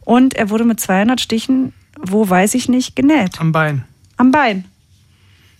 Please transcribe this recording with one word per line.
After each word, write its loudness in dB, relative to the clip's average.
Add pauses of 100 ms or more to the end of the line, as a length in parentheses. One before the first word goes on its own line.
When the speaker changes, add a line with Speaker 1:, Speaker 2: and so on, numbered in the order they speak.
Speaker 1:
und 2
er -2
wurde 0
mit 0
zweihundert 0
Stichen, -2 (260)
wo -2
weiß 2
ich -4
nicht, -2
genäht. 0
Speaker 2:
Am 0
Bein. -2 (320)
Speaker 1:
Am 4
Bein. 0 (920)